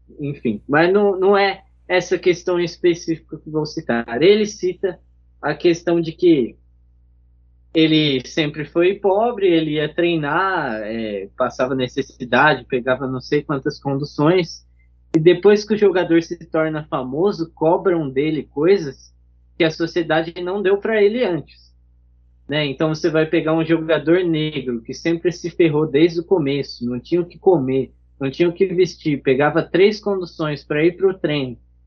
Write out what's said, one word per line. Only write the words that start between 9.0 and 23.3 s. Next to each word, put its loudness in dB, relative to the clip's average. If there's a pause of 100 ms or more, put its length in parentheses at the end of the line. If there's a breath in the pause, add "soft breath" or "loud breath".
ele 2
ia -4
treinar, -2
é, -8
passava -2
necessidade, 0
pegava -2
não -6
sei -2
quantas -6
conduções, -2 (480)
e 2
depois 6
que -4
o 0
jogador 2
se -10
torna -4
famoso, -4
cobram 0
dele -4
coisas -2 (440)
que 0
a 2
sociedade -2 (100)
não -4
deu 2
pra 0
ele 2
antes, -6 (760)
né? -2
Então -2
você -2
vai 2
pegar 0